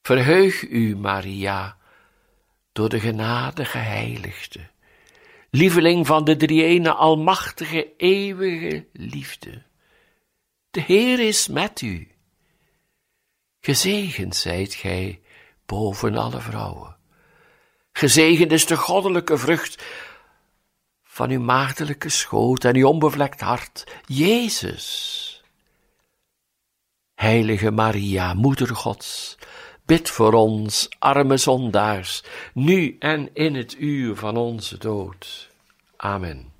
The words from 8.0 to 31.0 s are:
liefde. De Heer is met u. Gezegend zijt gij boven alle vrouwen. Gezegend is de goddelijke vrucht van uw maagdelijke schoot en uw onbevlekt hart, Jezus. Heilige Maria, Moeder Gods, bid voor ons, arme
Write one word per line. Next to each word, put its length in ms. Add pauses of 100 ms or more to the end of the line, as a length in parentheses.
liefde. 680 (1080)
De 100
Heer 380
is 280
met 340
u. 260 (1500)
Gezegend 760
zijt 380
gij 480 (480)
boven 460
alle 260
vrouwen. 560 (920)
Gezegend 600
is 140
de 120
goddelijke 600
vrucht 460 (1200)
van 260
uw 120
maagdelijke 680
schoot 560
en 100
uw 120
onbevlekt 540
hart, 420 (220)
Jezus. 1400 (1700)
Heilige 580
Maria, 640
Moeder 420
Gods, 640 (480)
bid 240
voor 240
ons, 560 (100)
arme 380